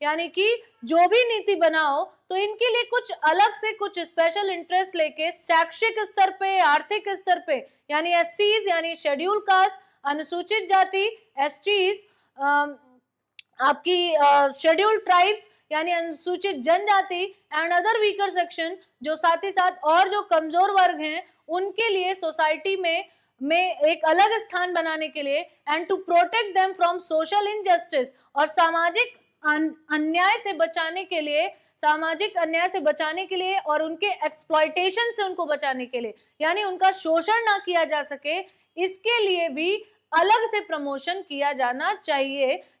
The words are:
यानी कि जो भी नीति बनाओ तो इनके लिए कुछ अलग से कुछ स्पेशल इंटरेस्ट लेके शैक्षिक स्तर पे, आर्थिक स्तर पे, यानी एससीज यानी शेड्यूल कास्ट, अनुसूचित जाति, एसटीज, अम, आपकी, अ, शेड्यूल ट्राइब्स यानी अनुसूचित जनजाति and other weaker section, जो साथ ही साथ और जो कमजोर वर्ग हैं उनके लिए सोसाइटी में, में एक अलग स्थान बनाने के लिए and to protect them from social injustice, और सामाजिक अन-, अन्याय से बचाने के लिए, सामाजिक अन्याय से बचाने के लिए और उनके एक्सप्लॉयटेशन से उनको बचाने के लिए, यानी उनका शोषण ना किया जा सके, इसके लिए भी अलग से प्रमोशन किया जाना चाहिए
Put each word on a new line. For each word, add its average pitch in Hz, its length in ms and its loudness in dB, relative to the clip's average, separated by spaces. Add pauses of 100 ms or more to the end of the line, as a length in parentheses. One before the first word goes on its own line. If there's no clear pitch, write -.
यानी 311 260 -2
कि 440 340 0 (220)
जो 339 240 4
भी 480 160 4
नीति 427 300 0
बनाओ 320 600 0 (160)
तो 370 60 -4
इनके 427 360 -2
लिए 480 100 2
कुछ 480 280 -4
अलग 370 440 2
से 427 180 -4
कुछ 403 260 -8
स्पेशल 339 520 -2
इंटरेस्ट 359 460 -2
लेके 311 360 -2
शैक्षिक 339 680 0
स्तर 392 320 2
पे, 381 280 -2
आर्थिक 330 500 2
स्तर 370 380 -2
पे, 269 220 -2 (220)
यानी 320 200 -2
एससीज 392 580 0
यानी 330 280 -2
शेड्यूल 330 420 -2
कास्ट, 381 420 2 (240)
अनुसूचित 349 640 -4
जाति, 381 680 0
एसटीज, 381 680 -2 (360)
अम, 285 360 0 (840)
आपकी, 330 540 0
अ, 285 340 6
शेड्यूल 330 480 2
ट्राइब्स 392 520 2 (240)
यानी 320 200 -2
अनुसूचित 339 640 -4
जनजाति 381 920 0 (100)
and 330 160 -2
other 370 220 2
weaker 403 340 0
section, 339 420 -4 (320)
जो 311 140 -4
साथ 339 200 2
ही 381 140 -4
साथ 370 220 2 (120)
और 349 240 4
जो 403 140 -2
कमजोर 339 480 2
वर्ग 359 300 2
हैं 311 260 -6 (220)
उनके 381 400 -2
लिए 381 260 0
सोसाइटी 320 600 -2
में, 349 320 -2 (340)
में 339 380 0
एक 320 240 2
अलग 392 340 4
स्थान 359 340 -4
बनाने 320 360 -4
के 302 140 -8
लिए 285 280 -2 (200)
and 311 100 0
to 370 160 -2
protect 370 600 0
them 381 160 2
from 359 220 0 (180)
social 320 340 0
injustice, 349 600 0 (300)
और 294 100 2
सामाजिक 339 720 0 (280)
अन-, 311 280 0 (180)
अन्याय 339 460 2
से 403 140 -6
बचाने 330 520 -4
के 349 160 -4
लिए, 302 280 -2 (280)
सामाजिक 320 600 -2
अन्याय 330 320 0
से 370 120 -4
बचाने 311 460 -2
के 370 100 -6
लिए 370 220 -2
और 302 240 -2
उनके 320 240 -4
एक्सप्लॉयटेशन 359 1040 -2
से 427 100 -6
उनको 359 240 -4
बचाने 269 400 -4
के 247 140 -8
लिए, 214 140 -8 (260)
यानी 359 240 0
उनका 381 280 2
शोषण 370 520 0
ना 403 140 2
किया 349 260 0
जा 302 180 -2
सके, 285 360 -6 (380)
इसके 381 440 -2
लिए 370 280 0
भी 349 380 -4 (260)
अलग 415 340 4
से 427 140 -4
प्रमोशन 285 600 -6
किया 285 320 -4
जाना 262 420 -2
चाहिए 277 680 -2 (180)